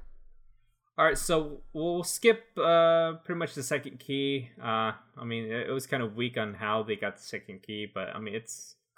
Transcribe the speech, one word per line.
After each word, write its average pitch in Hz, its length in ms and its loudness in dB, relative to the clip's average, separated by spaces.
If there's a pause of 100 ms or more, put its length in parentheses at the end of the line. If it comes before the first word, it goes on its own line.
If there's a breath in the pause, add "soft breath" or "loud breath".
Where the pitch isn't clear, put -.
(1000)
All 156 60 6
right, 160 120 6
so 156 460 0 (100)
we'll 175 300 0
skip, 220 440 4 (120)
uh, 165 540 6 (120)
pretty 175 140 -4
much 170 160 -4
the 143 80 -6
second 131 380 -6
key. 139 500 -2 (100)
Uh, 110 320 0 (240)
I 123 80 -14
mean, 117 200 -4
it, 113 240 -4
it 117 40 -2
was 131 140 -4
kinda 127 200 -2
weak 117 300 -4
on 107 180 -4
how 107 280 -2
they 107 140 -2
got 101 200 -4
the - 60 -20
second 98 400 -12
key, 107 240 -8
but, 101 280 -8
I - 40 -8
mean, 104 160 -8
it's - 400 -10 (240)